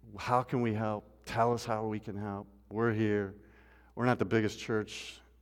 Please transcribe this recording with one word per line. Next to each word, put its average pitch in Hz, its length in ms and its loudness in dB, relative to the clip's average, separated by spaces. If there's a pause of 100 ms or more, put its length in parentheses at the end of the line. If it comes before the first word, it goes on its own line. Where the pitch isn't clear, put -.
(180)
How 123 260 2
can 123 180 0
we 113 120 2
help? 107 320 -2 (200)
Tell 117 280 2
us 113 120 -4
how 110 220 -2
we 107 120 -2
can 101 180 -10
help. 101 300 -6 (220)
We're 113 240 2
here. 104 420 2 (600)
We're 117 100 0
not 123 140 4
the 117 60 2
biggest 107 320 2
church. - 640 -4 (220)